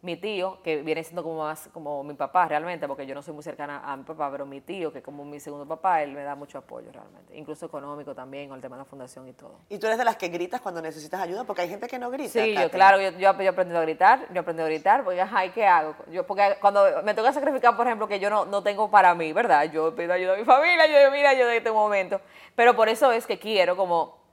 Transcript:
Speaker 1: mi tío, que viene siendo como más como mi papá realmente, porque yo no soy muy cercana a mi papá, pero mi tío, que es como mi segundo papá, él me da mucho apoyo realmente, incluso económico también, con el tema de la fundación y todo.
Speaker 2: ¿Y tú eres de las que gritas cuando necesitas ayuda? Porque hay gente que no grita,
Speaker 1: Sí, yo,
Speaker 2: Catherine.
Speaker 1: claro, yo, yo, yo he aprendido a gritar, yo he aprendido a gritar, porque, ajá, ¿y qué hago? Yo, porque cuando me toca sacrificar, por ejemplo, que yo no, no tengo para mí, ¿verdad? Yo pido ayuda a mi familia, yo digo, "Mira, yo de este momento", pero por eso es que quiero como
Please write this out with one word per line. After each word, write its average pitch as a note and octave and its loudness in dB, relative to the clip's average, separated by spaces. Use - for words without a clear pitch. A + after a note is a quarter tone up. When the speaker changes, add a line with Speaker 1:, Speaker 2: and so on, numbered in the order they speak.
Speaker 1:
mi F3 -8
tío, F#3+ -6
que D#3 -4
viene D#3 -6
siendo E3+ -12
como D#3+ -8
más D#3 -10
como D3 -10
mi D3 -14
papá D#3+ 0
realmente, D3+ -4
porque C#3 -10
yo C3+ -12
no C#3+ -12
soy D3+ -14
muy D3+ -18
cercana D3 -12
a C#3 -8
mi C3+ -16
papá, D3+ -8
pero C#3+ -12
mi C#3 -16
tío, E3 -10
que C#3 -16
es B2 -18
como C#3+ -18
mi D3 -16
segundo C#3+ -16
papá, D#3+ -2
él C#3+ -6
me C#3+ -12
da C#3+ -8
mucho C#3+ -16
apoyo A#2+ -18
realmente, F#2 -20
incluso D#3 -14
económico C#3+ -14
también, C#3 -14
con C3+ -16
el C3 -18
tema B2+ -14
de C3 -18
la C3+ -18
fundación C3 -20
y B2+ -20
todo. - -20
Speaker 2:
¿Y G3+ -12
tú G3+ -8
eres A3+ 0
de B3 0
las A3+ 0
que F3+ -6
gritas F3 -6
cuando E3+ -10
necesitas D#3 -10
ayuda? F#3 -8
Porque G3+ -6
hay F3 -4
gente G#3 -10
que B3+ -10
no B3 -8
grita, C4+ -10
Speaker 1:
Sí, A#3 -2
yo, A3 0
Speaker 2:
Catherine. D#3+ 2
Speaker 1:
claro, F#3+ 8
yo, G3 0
yo, F3+ 2
yo F#3+ 0
he F#3+ 4
aprendido F3+ 0
a E3 0
gritar, F#3 4
yo F3+ -6
he - -2
aprendido E3 -6
a D#3 -2
gritar, F#3+ 2
porque, F#3 -2
ajá, G3 -2
¿y F#3 -8
qué G#3+ 0
hago? D#3 4
Yo, F3+ -8
porque G3+ 0
cuando G3+ 4
me G#3 0
toca A3+ 2
sacrificar, C4+ 2
por A#3 0
ejemplo, A3 -4
que G3 -4
yo G3+ -2
no, G#3 0
no G3 -6
tengo G3+ -2
para F#3+ 6
mí, E3 -4
¿verdad? E3+ 2
Yo D#3+ -4
pido E3+ -4
ayuda F#3 0
a F#3+ -2
mi A3 -6
familia, D#4 6
yo D4+ 4
digo, C#4 8
"Mira, C#4+ 4
yo B3+ 4
de A#3 0
este A3+ -2
momento", G3+ 0
pero A#3+ 6
por A3 4
eso A#3+ 2
es A#3 -2
que G3+ -4
quiero F#3 0
como F3 -2